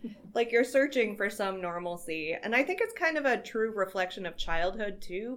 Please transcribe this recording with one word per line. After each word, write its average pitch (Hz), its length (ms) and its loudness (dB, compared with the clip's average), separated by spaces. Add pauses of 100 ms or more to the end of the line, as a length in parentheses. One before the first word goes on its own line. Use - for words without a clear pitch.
(320)
Like, 233 200 0
you're 233 120 6
searching 254 520 4
for 202 140 0
some 190 320 -2
normalcy. 170 800 -4
And 220 140 -2
I 254 80 6
think 370 200 0
it's 440 100 -2
kind 320 240 0
of 294 80 -2
a 247 140 4
true 220 340 -2
reflection 190 540 -2
of 165 100 -8
childhood, 185 640 0
too, 214 360 -6